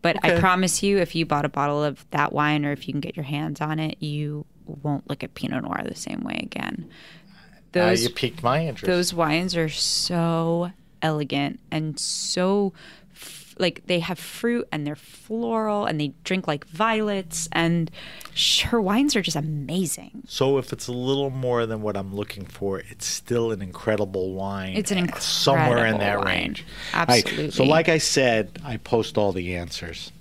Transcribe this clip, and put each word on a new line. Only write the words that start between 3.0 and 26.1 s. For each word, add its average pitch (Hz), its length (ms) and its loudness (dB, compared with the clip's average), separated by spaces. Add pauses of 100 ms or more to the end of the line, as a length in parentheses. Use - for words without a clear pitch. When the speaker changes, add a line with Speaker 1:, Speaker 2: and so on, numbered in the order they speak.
Speaker 1:
get - 160 -8
your 156 80 -6
hands 147 360 -6
on 156 180 -2
it, 156 240 -4
you 147 440 -6 (180)
won't 147 440 -4
look - 140 -6
at - 120 -12
Pinot - 300 -4
Noir - 220 -4
the - 100 -8
same - 260 -8
way 50 200 -6
again. - 460 -8 (880)
Speaker 2:
Now 180 140 4
Speaker 1:
Those, 117 160 4
Speaker 2:
you 120 60 2
piqued - 320 -4
my 135 220 2
interest. 135 220 -4
Speaker 1:
those 180 260 2
wines 170 440 0
are 160 120 2
so 170 1040 0 (320)
elegant 147 560 0 (140)
and 156 260 -4
so 196 760 0 (400)
f-, - 460 -20
like, - 280 0
they 180 120 4
have 170 180 -2
fruit - 540 -2
and 147 160 -2
they're 151 80 -2
floral 220 920 -2
and 156 160 -2
they 147 120 -2 (100)
drink 185 240 -2
like 147 220 -2
violets, 208 840 -2
and 165 400 2 (420)
sh-, - 300 2
her 233 180 2
wines 233 360 4
are 202 60 2
just 165 140 -2
amazing. 151 920 -2
Speaker 2:
So 139 300 2
if - 140 -4
it's - 140 -8
a 123 60 -6
little 135 380 0
more 123 360 0
than 110 160 -4
what 104 140 -2
I'm 98 180 -6
looking 101 320 -6
for, 98 320 -4
it's - 280 -12
still 117 440 0
an 101 100 -4
incredible 95 760 0
wine. 95 420 -4
Speaker 1:
It's 202 160 0
an 190 60 2 (100)
Speaker 2:
It's - 160 -6
somewhere 135 640 4
in 110 80 4
Speaker 1:
incredible 107 40 0
Speaker 2:
that 101 200 2